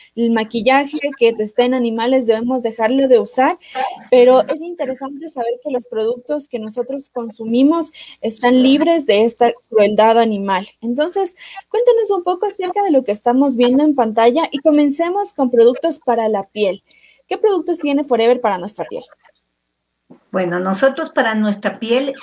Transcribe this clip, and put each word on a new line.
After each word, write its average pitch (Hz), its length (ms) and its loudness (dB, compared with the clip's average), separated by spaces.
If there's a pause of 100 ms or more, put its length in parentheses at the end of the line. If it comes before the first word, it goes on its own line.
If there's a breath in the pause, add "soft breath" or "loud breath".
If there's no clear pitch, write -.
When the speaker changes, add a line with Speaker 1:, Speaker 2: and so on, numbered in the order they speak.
(160 loud breath)
Speaker 1:
el 233 160 0
maquillaje 233 640 0 (220)
que 233 140 2
testea 220 320 -2
en 254 100 0
animales 240 500 0
debemos 240 380 -2
dejarlo 233 440 0
de 247 120 6
usar, 254 400 -2 (500 loud breath)
pero 254 380 6
es 311 160 -6
interesante 285 680 -10
saber 240 240 -6 (100)
que 294 80 -8
los 247 140 -6
productos 240 640 -6
que 240 100 -10
nosotros 247 540 -8
consumimos 240 840 -2 (280 loud breath)
están 247 420 2
libres 285 420 4
de 208 180 4
esta 233 300 2 (160)
crueldad 214 500 4
animal. 196 480 0 (140)
Entonces, 339 540 -4 (340 loud breath)
cuéntanos 453 400 2
un 381 140 0
poco 359 240 -2
acerca 370 340 -4
de 392 100 0
lo 262 120 4
que - 80 -4
estamos 247 440 0
viendo 247 280 4
en 302 100 4
pantalla 240 580 2
y 277 80 -6
comencemos 320 720 0
con 254 180 -2
productos 247 480 2
para 226 300 -2
la 196 140 -2
piel. 202 400 -4 (440 soft breath)
¿Qué 370 100 -6
productos 349 400 -2
tiene 285 280 -2
Forever 240 340 2
para 220 180 -2
nuestra 180 280 -10
piel? - 180 -12 (1300)
Speaker 2:
Bueno, 180 300 -4
nosotros 254 480 -2
para 226 260 -2
nuestra 208 440 -2
piel, 247 440 -2